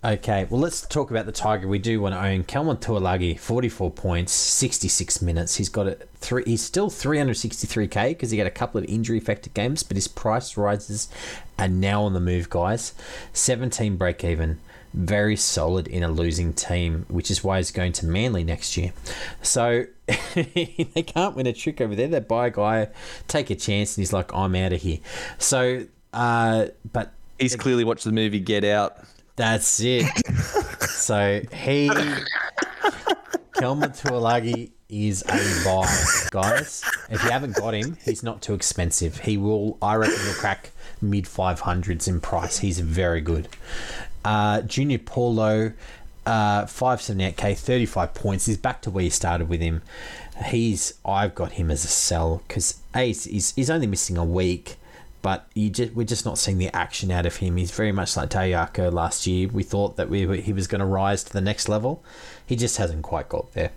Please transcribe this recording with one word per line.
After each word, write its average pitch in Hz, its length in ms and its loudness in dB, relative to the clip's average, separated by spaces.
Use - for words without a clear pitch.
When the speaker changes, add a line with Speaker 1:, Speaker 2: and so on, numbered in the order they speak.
Speaker 1:
Okay, 104 460 2
well, 123 100 2
let's 165 240 0
talk - 280 -2
about 110 140 0
the 107 60 -8
Tiger 104 360 0
we 101 100 2
do 110 220 2
wanna 95 180 0
own. 95 240 2
Kelman 143 360 0
Tuilagi, 92 600 0
forty-four 117 540 0
points, 87 400 0
sixty-six - 920 0
minutes. 85 340 0
He's 95 120 0
got 101 180 0
a 92 80 -2
three, - 280 -2
he's 117 180 2
still 196 280 0
three 147 280 0
hundred 135 160 2
sixty-three - 520 -2
K 120 280 2
'cause 117 180 -2
he 110 40 2
got 101 120 2
a - 20 0
couple - 300 -2
of - 80 -4
injury-affected 110 680 0
games, 123 300 0
but - 120 -4
his 98 120 -2
price - 480 -2
rises 104 520 0
are 95 120 0
now 98 340 2
on 101 120 2
the 87 60 0
move, 87 300 0
guys. 92 440 0
Seventeen 117 640 2
break 87 280 0
even, 80 340 2
very 104 440 4
solid 87 500 2
in 90 160 0
a 85 60 2
losing 82 440 2
team, 85 560 0
which 87 220 -2
is 95 140 0
why 95 140 2
he's 90 120 0
going 90 220 0
to 85 140 -2
Manly 98 360 2
next - 340 -2
year. 87 160 0
So, 120 440 2
<laughs> - 380 -4
they 165 720 -2
can't 185 300 0
win 131 100 0
a 120 60 2
trick 147 280 -4
over 110 140 0
there. 120 140 0
They 123 100 2
buy 113 300 2
a - 20 0
guy, 107 380 2
take - 220 0
a 101 40 0
chance, 101 420 0
and 101 60 0
he's 90 100 0
like, 95 220 -2
"I'm 92 220 2
outta 92 220 2
here." 80 200 -2
So, 127 480 2
uh, 117 540 4
but 113 200 -4
Speaker 2:
He's 123 160 2
clearly 123 300 4
watched 113 180 0
the 110 100 0
movie 107 280 2
Get 101 240 2
Out. 104 320 4
Speaker 1:
That's 113 460 2
it. 123 240 2
<laughs> - 60 0
So 101 580 2
he, 143 360 2
Kelman 143 360 2
Tuilagi 117 800 0
is 104 400 0
a 92 360 2
buy, 92 240 4
guys. 98 540 0
If 107 140 -2
you 117 60 4
haven't 127 260 0
got 110 180 0
him, 131 300 -2
he's 117 180 -2
not 113 200 -6
too 107 120 -2
expensive. 87 680 0
He 107 160 2
will, 104 460 2
I 104 140 2
reckon 110 280 4
he'll 98 100 -2
crack - 360 -2
mid 101 260 0
five 92 340 0
hundreds 90 480 0
in 87 120 0
price. - 380 -2
He's 92 220 0
very 85 400 2
good. 76 280 -2
Uh, 104 380 2
Junior 131 360 0
Paulo, 110 720 2
uh, 104 400 2
five 127 360 0
seventy-eight 95 340 -2
K, 101 180 2
thirty-five 110 600 0
points. 98 320 0
He's 110 120 2
back 127 240 -2
to - 80 -4
where 92 140 0
you 85 60 2
started 85 380 0
with 82 120 0
him. 82 220 0
He's, - 480 0
I've 98 300 0
got 85 180 -4
him 82 180 0
as 71 140 0
a - 40 -6
sell 82 600 2
'cause, - 300 -2
A, 127 140 2
he's, - 160 -2
he's, - 300 -2
he's 156 160 0
only 160 160 2
missing 92 300 -2
a 85 80 2
week, 90 520 0
but 95 340 -2
you 107 160 2
ju-, 113 240 -2
we're 117 120 0
just 110 180 -2
not - 140 -2
seeing 95 200 2
the 90 160 0
action 87 380 -2
out 87 140 2
of 85 100 -2
him. 90 200 0
He's 90 140 0
very 107 220 0
much 95 240 -2
like 73 140 -2
Tayyaka 90 600 0
last 82 340 -2
year. 92 220 2
We 110 140 -2
thought 101 340 -2
that - 120 -2
we 98 180 0
were, 95 100 2
he 107 160 -2
was 95 140 0
gonna 98 200 0
rise 98 380 2
to - 80 -14
the 101 80 0
next 101 280 0
level. 110 340 0
He 123 120 0
just 117 220 0
hasn't 82 240 0
quite - 260 -4
got - 240 -4
there. - 240 -2